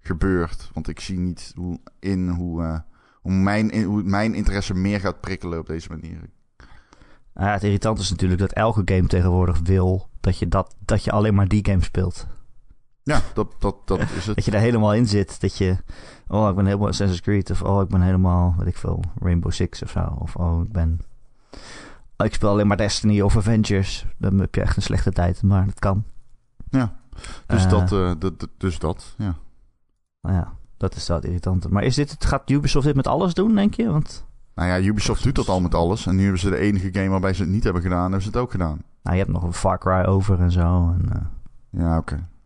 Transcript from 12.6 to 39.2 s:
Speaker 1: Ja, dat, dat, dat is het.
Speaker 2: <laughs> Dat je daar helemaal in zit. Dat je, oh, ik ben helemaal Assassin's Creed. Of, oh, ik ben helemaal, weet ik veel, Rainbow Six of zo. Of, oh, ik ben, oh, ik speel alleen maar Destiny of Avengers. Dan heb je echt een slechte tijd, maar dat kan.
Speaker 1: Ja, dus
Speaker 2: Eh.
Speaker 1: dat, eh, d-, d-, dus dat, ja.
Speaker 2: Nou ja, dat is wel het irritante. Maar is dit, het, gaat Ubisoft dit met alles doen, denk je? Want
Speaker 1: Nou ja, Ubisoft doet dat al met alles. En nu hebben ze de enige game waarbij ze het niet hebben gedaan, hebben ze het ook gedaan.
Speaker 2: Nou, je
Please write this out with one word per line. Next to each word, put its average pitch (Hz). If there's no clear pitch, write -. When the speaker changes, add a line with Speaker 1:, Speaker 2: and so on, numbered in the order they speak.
Speaker 1:
Ja, 147
dat, 107
dat, 98
dat 92
is 92
het. 104
Speaker 2:
<laughs> -
Dat -
je 104
daar 101
helemaal 110
in 120
zit. 101
Dat -
je, 95
oh, 104
ik 90
ben 101
helemaal 101
Assassin's 92
Creed. 101
Of, 90
oh, 98
ik 95
ben 95
helemaal, 90
weet 90
ik 87
veel, 87
Rainbow 85
Six -
of -
zo. 82
Of, -
oh, 85
ik -
ben, 82
oh, 107
ik -
speel 104
alleen 104
maar 101
Destiny 104
of 101
Avengers. 104
Dan 98
heb -
je 98
echt -
een 101
slechte -
tijd, 90
maar 95
dat 95
kan. 101
Speaker 1:
Ja, 127
dus 92
Speaker 2:
Eh. 92
Speaker 1:
dat, 90
eh, 90
d-, 85
d-, -
dus 92
dat, -
ja. 95
Speaker 2:
Nou 92
ja, -
dat -
is -
wel 87
het 69
irritante. 90
Maar 101
is 123
dit, 143
het, -
gaat -
Ubisoft 143
dit 143
met 131
alles 170
doen, 214
denk 202
je? 233
Want -
Speaker 1:
Nou 85
ja, 90
Ubisoft 104
doet 135
dat -
al 92
met 85
alles. 85
En 95
nu 95
hebben 95
ze 98
de 78
enige 98
game 95
waarbij 95
ze 85
het 82
niet 107
hebben 90
gedaan, 90
hebben 95
ze 101
het -
ook 123
gedaan. 82
Speaker 2:
Nou, 90
je 95